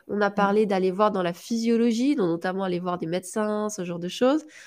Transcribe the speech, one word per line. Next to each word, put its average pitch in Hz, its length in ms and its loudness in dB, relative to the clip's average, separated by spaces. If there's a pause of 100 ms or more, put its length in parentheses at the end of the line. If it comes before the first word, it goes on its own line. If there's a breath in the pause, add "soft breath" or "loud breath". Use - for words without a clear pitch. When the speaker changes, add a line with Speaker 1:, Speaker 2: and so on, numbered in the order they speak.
Speaker 1:
On 202 120 -2
a 202 100 2
Speaker 2:
Mm. 202 40 -8
Speaker 1:
parlé 202 320 2
d'aller 190 240 0
voir 208 220 2
dans 190 100 0
la 175 120 0
physiologie, 233 840 2
donc 208 120 2
notamment 185 360 -2
aller 180 160 -2
voir 180 180 -2
des 175 80 -6
médecins, 208 640 -2
ce 190 160 -8
genre 175 160 -8
de 175 80 -6
choses. 269 360 2 (220 loud breath)